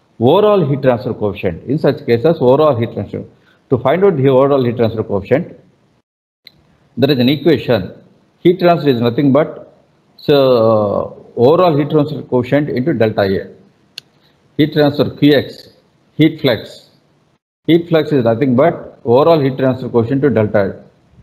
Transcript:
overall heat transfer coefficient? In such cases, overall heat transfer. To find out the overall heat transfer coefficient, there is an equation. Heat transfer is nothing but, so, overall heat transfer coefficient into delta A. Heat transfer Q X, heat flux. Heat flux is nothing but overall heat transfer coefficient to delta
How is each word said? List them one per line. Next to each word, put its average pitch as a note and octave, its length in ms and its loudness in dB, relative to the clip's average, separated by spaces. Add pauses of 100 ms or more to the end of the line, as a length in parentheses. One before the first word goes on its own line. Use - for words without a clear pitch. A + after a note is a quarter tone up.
(200)
overall F#3+ 440 2
heat C3+ 180 -4
transfer A#2+ 320 -2
coefficient? F#2+ 500 -6
In C3+ 140 -4
such - 280 -2
cases, A#2+ 340 0
overall C#3 360 2
heat A#2 160 -4
transfer. G2+ 320 -10 (460)
To B2+ 80 2
find D#3 260 0
out F#3+ 140 2
the C3 100 2
overall C#3 340 2
heat A#2+ 140 -4
transfer A2 260 -2
coefficient, G#2 560 -4 (1400)
there C3+ 120 2
is C#3 80 0
an A#2+ 120 2
equation. C3+ 640 0 (460)
Heat F3+ 180 2
transfer E3+ 320 2
is A#2+ 100 0
nothing A#2+ 320 0
but, - 420 -2 (440)
so, A2+ 1080 0 (100)
overall D#3+ 400 4
heat C#3+ 140 -2
transfer C3+ 320 -2
coefficient C3 460 -2
into C3 260 -4
delta A2 280 0
A. G2 280 -4 (1080)
Heat D3+ 160 0
transfer C#3 440 0
Q D3 180 2
X, - 360 -4 (460)
heat D#3 240 0
flux. - 500 -4 (760)
Heat E3+ 220 0
flux D#3 240 -2
is C3 120 0
nothing A#2 300 0
but D#3+ 500 -2
overall D3+ 360 2
heat C3+ 160 -2
transfer C3 320 -2
coefficient A#2 340 -2
to D3 80 2
delta G#2 540 -2 (380)